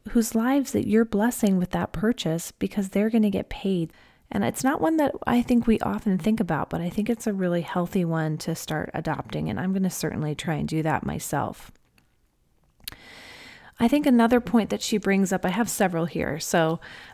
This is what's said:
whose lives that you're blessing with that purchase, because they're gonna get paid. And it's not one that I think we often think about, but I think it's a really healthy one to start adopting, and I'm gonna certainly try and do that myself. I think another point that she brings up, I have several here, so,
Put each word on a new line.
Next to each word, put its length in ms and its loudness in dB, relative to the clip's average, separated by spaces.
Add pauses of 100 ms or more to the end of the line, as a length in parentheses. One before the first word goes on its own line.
whose 260 2
lives 360 2
that 160 0
you're 160 4
blessing 540 2
with 140 0
that 200 -2
purchase, 600 -2
because 380 -4
they're 200 0
gonna 220 2
get 180 -4
paid. 420 -2 (380)
And 140 -2
it's 200 -2
not 180 0
one 160 2
that 180 2 (100)
I 160 4
think 240 2
we 140 4
often 400 0
think 200 2
about, 300 -2
but 100 -4
I 100 -4
think 200 -2
it's 160 -2
a 80 0
really 280 0
healthy 440 -2
one 340 0
to 140 -4
start 400 -6
adopting, 560 -4
and 100 -4
I'm 140 -2
gonna 160 0
certainly 460 -4
try 200 -4
and 120 -4
do 160 -2
that 240 0
myself. 640 -6 (2000)
I 80 4
think 180 2
another 340 6
point 300 2
that 140 -4
she 160 0
brings 340 2
up, 100 0
I 60 0
have 220 0
several 340 0
here, 340 -4
so, 400 0 (340)